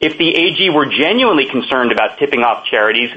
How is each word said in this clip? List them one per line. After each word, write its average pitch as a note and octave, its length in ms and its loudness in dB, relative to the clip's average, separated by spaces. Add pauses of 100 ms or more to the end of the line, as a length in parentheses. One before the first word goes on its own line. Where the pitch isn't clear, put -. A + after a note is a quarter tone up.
If D3+ 160 -2
the E3 120 0
A E3 260 0
G F#3 140 0
were E3+ 160 2
genuinely G3 640 2
concerned B2 400 0
about G#2+ 280 -2
tipping C#3+ 200 0
off A#2+ 260 0
charities, A2+ 500 0